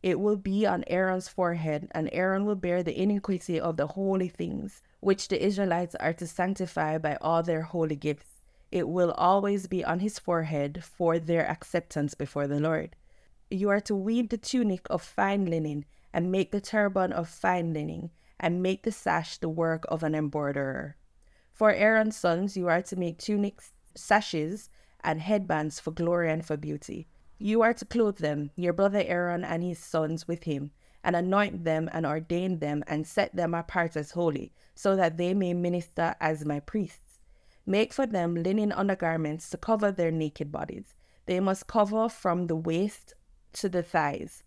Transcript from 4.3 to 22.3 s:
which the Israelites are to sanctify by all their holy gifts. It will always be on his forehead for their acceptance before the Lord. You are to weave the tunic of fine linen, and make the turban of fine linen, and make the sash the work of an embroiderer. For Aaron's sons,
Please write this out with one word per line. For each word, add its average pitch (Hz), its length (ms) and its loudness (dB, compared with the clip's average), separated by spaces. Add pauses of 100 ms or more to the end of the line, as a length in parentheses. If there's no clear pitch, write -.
which 196 280 2
the - 160 0
Israelites 180 520 0
are 156 180 0
to 170 120 -8
sanctify 165 720 -2
by 156 220 -2
all 165 220 2
their 165 200 0
holy 160 340 -2
gifts. - 460 -6 (280)
It 175 180 0
will 175 240 4
always 196 540 4
be 180 180 -2
on 175 160 0
his 208 180 -2
forehead 156 680 -2
for 170 340 2
their 165 300 2
acceptance 165 680 -2
before 143 320 -4
the 143 140 0
Lord. 160 360 0 (540)
You 202 200 0
are 202 120 4
to 208 140 -2
weave 220 320 0
the 233 100 -4
tunic 214 520 0
of 180 120 0
fine 196 440 2
linen, 151 380 -2 (280)
and 175 200 0
make 190 200 2
the 208 80 0
turban 196 520 0
of 165 160 -2
fine 175 440 0
linen, 160 380 -6 (280)
and 175 240 0
make 190 220 0
the 220 80 0
sash 165 460 -2
the 170 100 -2
work 165 400 0
of 160 160 -2
an 156 100 2
embroiderer. 143 840 -2 (560)
For 214 200 6
Aaron's 220 440 4
sons, 185 400 2